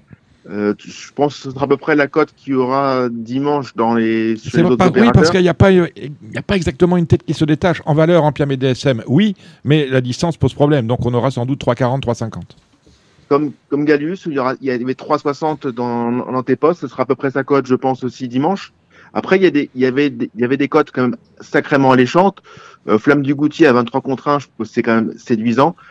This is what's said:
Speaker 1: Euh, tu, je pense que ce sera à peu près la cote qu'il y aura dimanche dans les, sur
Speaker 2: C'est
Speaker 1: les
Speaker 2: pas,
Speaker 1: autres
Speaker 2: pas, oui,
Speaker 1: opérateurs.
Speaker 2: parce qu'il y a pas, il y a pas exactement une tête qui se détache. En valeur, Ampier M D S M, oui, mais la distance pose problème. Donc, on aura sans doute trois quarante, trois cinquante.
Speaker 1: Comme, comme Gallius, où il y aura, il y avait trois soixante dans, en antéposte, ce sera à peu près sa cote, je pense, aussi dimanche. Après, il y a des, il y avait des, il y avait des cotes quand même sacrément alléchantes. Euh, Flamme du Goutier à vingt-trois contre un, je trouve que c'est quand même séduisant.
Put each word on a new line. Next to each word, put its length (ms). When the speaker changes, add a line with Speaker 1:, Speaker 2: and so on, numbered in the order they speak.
Speaker 1:
Euh, 220
tu, 180
je 240
pense 220
que 60
ce 80
sera 160
à 20
peu 80
près 180
la 120
cote 280
qu'il 200
y 20
aura 540
dimanche 680
dans 180
les, 420
sur 140
Speaker 2:
C'est 60
Speaker 1:
les 60
Speaker 2:
pas, 80
Speaker 1:
autres 80
Speaker 2:
pas, 80
oui, 40
Speaker 1:
opérateurs. 220
Speaker 2:
parce 180
qu'il 120
y 80
a 40
pas, 160
il 420
y 60
a 40
pas 140
exactement 400
une 100
tête 160
qui 120
se 100
détache. 400
En 80
valeur, 320
Ampier 200
M 120
D 120
S 180
M, 200
oui, 300
mais 260
la 120
distance 380
pose 160
problème. 320
Donc, 180
on 80
aura 180
sans 140
doute 140
trois 160
quarante, 260
trois 140
cinquante. 420
Speaker 1:
Comme, 240
comme 160
Gallius, 400
où 40
il 40
y 40
aura, 220
il 60
y 40
avait 240
trois 240
soixante 480
dans, 420
en 260
antéposte, 480
ce 40
sera 180
à 20
peu 80
près 160
sa 140
cote, 220
je 80
pense, 300
aussi 240
dimanche. 460
Après, 220
il 60
y 40
a 40
des, 240
il 60
y 60
avait 240
des, 240
il 80
y 20
avait 140
des 100
cotes 220
quand 100
même 160
sacrément 520
alléchantes. 500
Euh, 100
Flamme 240
du 120
Goutier 340
à 40
vingt-trois 300
contre 260
un, 100
je 100
trouve 180
que 40
c'est 120
quand 140
même 200
séduisant. 600